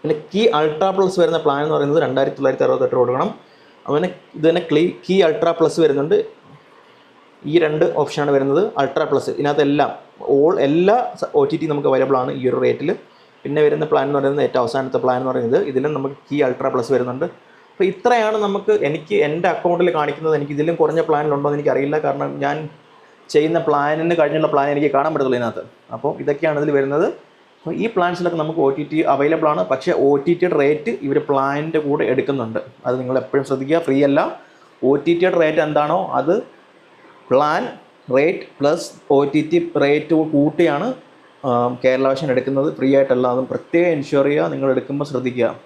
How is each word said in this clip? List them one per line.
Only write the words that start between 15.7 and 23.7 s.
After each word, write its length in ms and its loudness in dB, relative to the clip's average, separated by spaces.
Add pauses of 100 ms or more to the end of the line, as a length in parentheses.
ഇതിലും 280 -2
നമുക്ക് 180 -6 (120)
കീ 180 -4
അൾട്രാ 300 -2
പ്ലസ് 180 -2
വരുന്നുണ്ട്. 320 -2 (460)
അപ്പോൾ 200 0
ഇത്രയാണ് 440 0 (100)
നമുക്ക്, 260 -2 (160)
എനിക്ക് 260 -4 (120)
എൻ്റെ 280 -2
അക്കൗണ്ടിൽ 340 0 (100)
കാണിക്കുന്നത്. 400 -2
എനിക്ക് 180 -6
ഇതിലും 240 0
കുറഞ്ഞ 200 2 (100)
പ്ലാനിലുണ്ടോ 380 0
എന്ന് 120 -2
എനിക്കറിയില്ല, 360 0 (100)
കാരണം 240 -2 (140)
ഞാൻ 120 -2 (800)
ചെയ്യുന്ന 240 4 (100)
പ്ലാനിന് 520 0